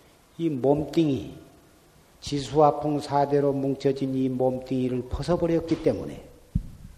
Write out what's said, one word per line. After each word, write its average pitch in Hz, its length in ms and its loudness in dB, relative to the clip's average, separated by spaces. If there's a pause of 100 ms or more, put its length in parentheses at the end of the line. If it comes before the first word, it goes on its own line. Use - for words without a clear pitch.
(380)
이 165 100 -2
몸뚱이, 143 920 0 (840)
지수화풍 143 800 2
사 143 280 2
대로 143 240 4
뭉쳐진 135 640 0
이 131 160 0
몸뚱이를 127 800 0
벗어버렸기 165 720 0
때문에 90 440 -2 (720)